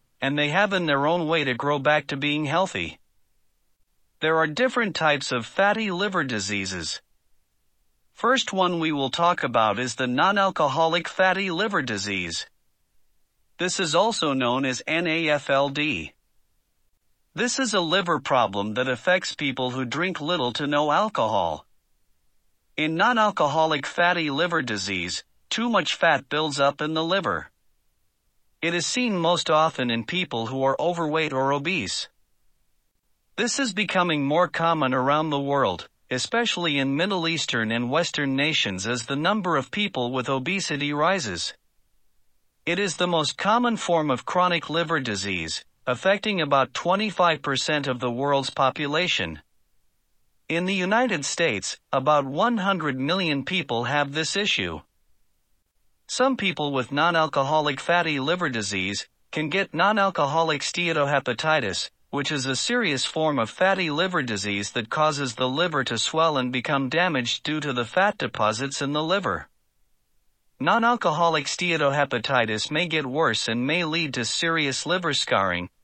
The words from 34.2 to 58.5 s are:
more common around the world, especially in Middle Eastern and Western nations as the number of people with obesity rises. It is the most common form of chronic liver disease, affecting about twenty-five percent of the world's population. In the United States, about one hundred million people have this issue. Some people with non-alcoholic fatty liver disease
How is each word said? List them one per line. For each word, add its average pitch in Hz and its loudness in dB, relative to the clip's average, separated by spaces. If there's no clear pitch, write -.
more 165 2
common 160 2
around 143 2
the 143 0
world, 139 0
especially 170 0
in 135 0
Middle 175 0
Eastern 127 -2
and 120 -2
Western 147 0
nations 113 -2
as 120 -4
the 139 -4
number 175 0
of 131 -2
people 190 -2
with 131 -2
obesity 147 -2
rises. 147 -2
It 175 -2
is 190 -2
the 180 0
most 160 0
common 226 2
form 156 0
of 123 -2
chronic 180 0
liver 160 0
disease, 95 -4
affecting 190 0
about 139 2
twenty-five 180 0
percent 143 -2
of 123 -2
the 123 -2
world's 139 0
population. 143 0
In 175 0
the 190 0
United 208 2
States, 127 -2
about 139 4
one 202 0
hundred 175 0
million 151 0
people 139 -2
have 143 0
this 156 -4
issue. 92 -2
Some 262 2
people 156 -2
with 131 -2
non-alcoholic 151 2
fatty 170 2
liver 165 0
disease 101 -4